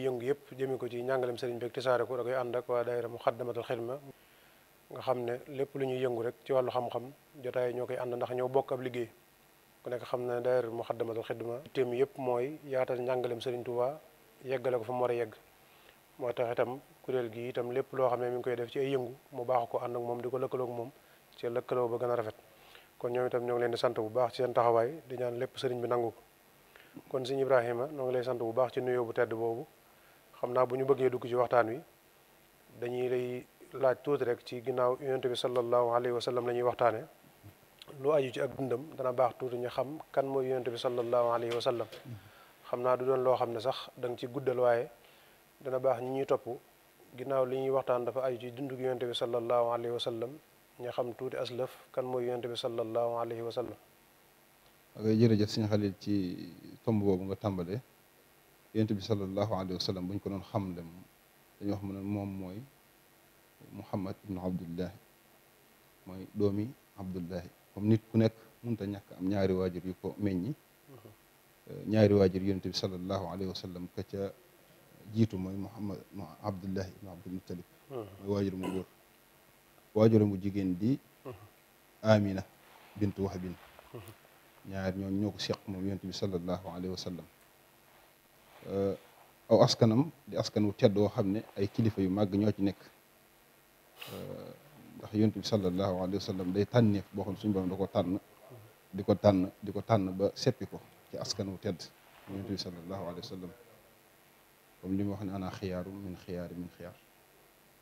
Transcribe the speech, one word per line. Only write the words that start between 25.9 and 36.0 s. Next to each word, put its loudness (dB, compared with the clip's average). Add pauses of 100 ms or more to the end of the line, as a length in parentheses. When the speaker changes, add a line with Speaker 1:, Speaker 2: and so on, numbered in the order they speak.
Speaker 1:
ko. -20 (880)
Kon -2
Sëriñ 0
Ibrahima, 4
ñoo -4
ngi 0
lay 2
sant -2
bu -2
baax 2
ci -2
nuyoo 2
bu -2
tedd 0
boobu. -2 (720)
Xam -2
naa 6
bu 0
ñu 2
bëggee 6
dugg 0
ci 0
waxtaan 6
wi, -4 (1000)
dañuy 0
lay -2 (280)
laaj 4
tuuti 0
rek 0
ci -8
ginnaaw 2
Yonent 0
bi 0
sallallahu 2
alayhi 2